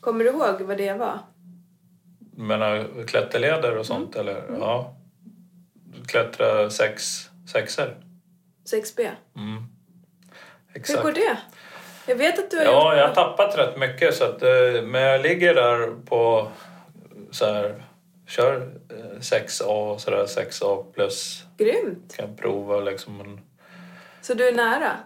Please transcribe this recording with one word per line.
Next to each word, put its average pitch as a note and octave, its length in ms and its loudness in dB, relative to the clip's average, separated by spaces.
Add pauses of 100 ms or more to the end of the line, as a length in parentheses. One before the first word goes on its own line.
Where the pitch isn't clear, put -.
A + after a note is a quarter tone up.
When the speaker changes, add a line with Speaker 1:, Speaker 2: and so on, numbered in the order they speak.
Speaker 1:
Kommer A3+ 240 0
du B3 60 6
ihåg A#3+ 300 0
vad G3 180 -4
det G3 140 -2
var? G#3+ 260 -6 (1000)
Speaker 2:
Du - 220 -18
menar G#2+ 440 0 (200)
klätterleder A#2+ 720 0
och A2 100 -6
sånt, - 300 -6
Speaker 1:
Mm. G2+ 120 -4
Speaker 2:
eller? G2 200 -8
Speaker 1:
Mm. - 120 -8
Speaker 2:
Ja. A#2+ 360 -4 (1120)
Klättra G#2+ 600 0
sex, G#2+ 320 -2 (500)
sexor. B2 440 -4 (720)
Speaker 1:
Sex G#3+ 260 -4
B? A#3+ 60 -2 (340)
Speaker 2:
Mm. G#2+ 260 -10 (1120)
Exakt. C#4 240 -4
Speaker 1:
Hur - 60 -2
går D4+ 80 0
det? E4 240 2 (720)
Jag B3+ 100 2
vet E4 220 2
att G4 120 -4
du F4+ 60 -4
har D#4 80 2
Speaker 2:
Ja, - 80 6
Speaker 1:
gjort D3+ 240 8
Speaker 2:
jag C#3 60 8
har D3 60 6
Speaker 1:
något. - 60 0
Speaker 2:
tappat G3 440 2
rätt C3+ 200 0
mycket, C3+ 360 2
så C3 100 2
att, G2+ 180 -2
eh, B2+ 420 6
men B2+ 180 0
jag C3+ 200 4
ligger F3 320 4
där A#2+ 520 2
på A2+ 420 2 (840)
så - 160 -2
här, G#2 360 -2 (460)
kör, C3 280 2 (340)
eh, G#2+ 300 -16
sex - 400 -2
A - 40 -2 (280)
och G#2 80 -8
så - 100 -4
där, G2+ 160 0
sex - 360 -6
A G2 220 0 (100)
plus. - 500 -4 (140)
Speaker 1:
Grymt. A3+ 580 0
Speaker 2:
Kan G#2+ 200 -12
prova, G2+ 440 -2
liksom, G2+ 400 -8
en G2+ 200 -16 (800)
Speaker 1:
Så - 140 -4
du B3 140 4
är B3 40 4
nära? A#3+ 380 2 (160)